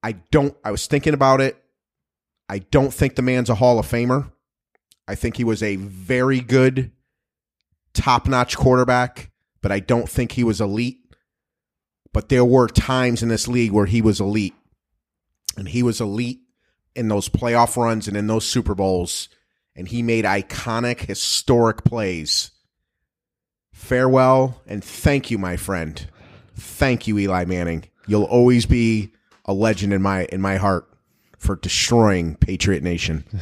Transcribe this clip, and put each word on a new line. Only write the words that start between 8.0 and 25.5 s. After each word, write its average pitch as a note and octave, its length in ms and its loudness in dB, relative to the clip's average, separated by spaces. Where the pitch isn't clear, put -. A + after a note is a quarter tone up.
quarterback, B2 720 2
but G2 100 -2
I G2 80 -2
don't A#2 300 -2
think A#2+ 220 -4
he B2 120 0
was A2 180 0
elite. A2+ 360 -4
But - 180 -4
there B2 160 6
were B2 220 6
times B2 540 0
in A#2 80 -2
this A2+ 180 -2
league A#2+ 240 0
where G#2 140 4
he A2 160 2
was G#2+ 180 2
elite. G2+ 360 -2
And F#2+ 100 -10
he B2 160 -2
was A#2+ 180 0
elite A#2+ 380 -6
in A#2 140 -4
those G#2 200 -2
playoff A#2 480 0
runs A2+ 300 -2
and G#2 100 -6
in G#2 100 -4
those A2 200 -2
Super A2+ 260 -2
Bowls. F#2 560 -4
And F#2 120 -14
he A#2+ 140 -6
made A#2 240 0
iconic, A2+ 760 -4
historic - 840 0
plays. F#2 680 -4
Farewell C3 920 2
and G2+ 180 -10
thank - 460 -2
you, A2+ 80 -2
my F#2 180 -4